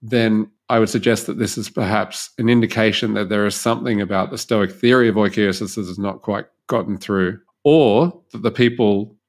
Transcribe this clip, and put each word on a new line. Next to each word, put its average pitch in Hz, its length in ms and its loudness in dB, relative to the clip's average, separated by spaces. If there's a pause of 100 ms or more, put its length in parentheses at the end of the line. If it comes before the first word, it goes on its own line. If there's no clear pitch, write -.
then 110 480 0 (200)
I 117 80 2
would 107 100 2
suggest 113 380 0
that 139 120 -8
this 107 200 -4
is 104 100 -10
perhaps 104 680 -4
an 113 100 0
indication 113 680 2
that 104 140 -4
there 104 160 0
is 101 100 -2
something 117 460 -2
about 95 300 -2
the - 80 -10
Stoic 101 340 0
theory 120 360 4
of 101 80 0
oikeiosis 101 580 0
that 101 120 -6
has 90 120 -10
not 98 240 -6
quite 101 240 -6 (220)
gotten 104 280 -4
through, 95 420 -2 (260)
or 147 480 4 (200)
that 107 100 -12
the 113 80 0
people 110 640 0 (120)